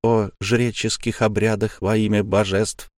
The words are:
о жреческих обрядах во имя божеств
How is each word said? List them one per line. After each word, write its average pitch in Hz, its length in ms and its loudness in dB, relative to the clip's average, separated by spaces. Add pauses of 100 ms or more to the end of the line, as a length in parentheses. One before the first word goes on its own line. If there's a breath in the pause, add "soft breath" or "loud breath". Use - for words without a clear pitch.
о 110 280 2 (100)
жреческих 113 800 -2
обрядах 107 580 0
во 104 160 2
имя 107 280 2
божеств 98 720 0